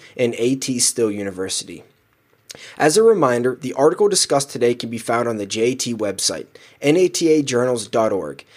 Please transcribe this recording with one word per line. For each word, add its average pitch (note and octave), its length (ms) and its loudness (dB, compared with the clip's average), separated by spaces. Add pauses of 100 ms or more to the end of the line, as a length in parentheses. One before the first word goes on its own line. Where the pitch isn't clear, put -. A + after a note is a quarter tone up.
(160)
and A#2 220 0
A B2+ 180 2
T C3 240 -4
Still A#2 320 0
University. F#2+ 720 -8 (960)
As D3+ 180 4
a A3 80 4
reminder, B2+ 560 4
the B2+ 140 -8
article F3 340 2
discussed C#3+ 420 0
today A#2+ 240 0
can A#2 160 -8
be A#2 80 -8
found A#2 300 -2
on A2+ 100 -4
the G2+ 80 -6
J A2 280 0
A - 20 -4
T B2 180 -6
website, G2 540 -4 (340)
N D3 140 4
A F3+ 140 4
T E3+ 220 0
A D#3 120 4
journals B2 460 0
dot A2 240 0
org, D2+ 320 -6 (120)